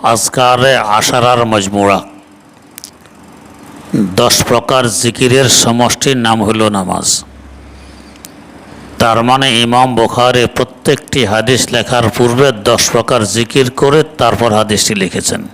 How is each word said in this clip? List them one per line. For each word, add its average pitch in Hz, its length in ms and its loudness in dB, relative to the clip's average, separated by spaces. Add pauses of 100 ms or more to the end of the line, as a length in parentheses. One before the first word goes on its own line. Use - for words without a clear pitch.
(120)
আজকারে 123 600 2 (240)
আশারার 123 480 2
মজমুরা, 101 540 0 (2250)
দশ 120 200 2 (120)
প্রকার 123 360 0 (160)
জিকিরের 127 480 2 (120)
সমষ্টির 120 580 0
নাম 113 260 0
হলো 110 260 0
নামাজ। 90 380 -4 (1900)
তার 113 260 0
মানে 131 240 0 (120)
ইমাম 120 360 2
বুখারী 120 480 2 (100)
প্রত্যেকটি - 720 -4
হাদিস 113 360 0 (100)
লেখার 120 420 0
পূর্বে 123 340 2 (220)
দশ - 220 2
প্রকার 117 300 0 (140)
জিকির 123 320 0 (120)
করে 143 200 2 (180)
তারপর 117 400 0
হাদিসটি 107 380 -2
লিখেছেন। 95 460 -6 (120)